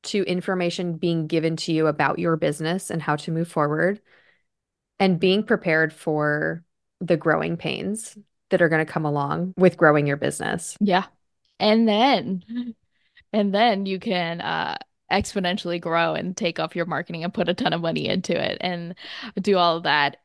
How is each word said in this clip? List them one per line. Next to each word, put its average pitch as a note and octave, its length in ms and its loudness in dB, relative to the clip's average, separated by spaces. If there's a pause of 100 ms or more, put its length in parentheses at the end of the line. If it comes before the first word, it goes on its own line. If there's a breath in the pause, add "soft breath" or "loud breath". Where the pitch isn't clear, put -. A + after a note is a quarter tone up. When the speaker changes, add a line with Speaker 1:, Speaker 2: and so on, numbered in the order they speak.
Speaker 1:
to G3+ 200 -2
information F3+ 720 -2
being E3 280 0
given D#3+ 300 0
to E3 160 -4
you D#3 140 2
about D3+ 320 0
your E3+ 180 0
business D#3+ 540 -4
and E3+ 100 -2
how D3+ 160 0
to D#3 140 -8
move E3 180 -2
forward, D#3+ 520 0 (960 soft breath)
and F#3 220 2
being F#3+ 240 4
prepared D#3+ 480 2
for D3+ 720 -2 (360)
the F3 160 2
growing E3 400 0
pains F#3+ 600 -6 (340)
that F3+ 120 4
are E3 60 6
gonna D#3+ 160 2
come D#3 200 -4
along D3+ 520 -2
with F3+ 200 6
growing D3 300 6
your C#3+ 100 0
business. - 640 -4
Speaker 2:
Yeah. F#3+ 260 4 (520)
And A3 300 4
then, A3+ 840 0 (580 soft breath)
and G3+ 220 0
then G3+ 320 2
you F#3+ 120 -2
can, F3 420 -4
uh, D#3+ 360 -4 (340)
exponentially F3+ 680 -2
grow E3 340 0
and F3+ 220 -6
take E3+ 220 -2
off E3 160 -4
your E3+ 120 -2
marketing E3 360 -6
and F3 120 -6
put F3 140 -2
a F3+ 60 0
ton - 200 -4
of E3+ 80 -4
money E3 260 -4
into F#3 240 -2
it - 300 -2
and F3 320 -6 (460 loud breath)
do F#3+ 180 2
all E3+ 180 4
of E3+ 60 -8
that. D3 420 2